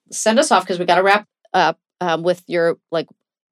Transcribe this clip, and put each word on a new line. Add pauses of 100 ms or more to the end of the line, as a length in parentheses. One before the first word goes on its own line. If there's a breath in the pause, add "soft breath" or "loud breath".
(100)
send
us
off,
'cause
we
gotta
wrap (260)
up, (220)
um,
with
your, (120)
like, (440)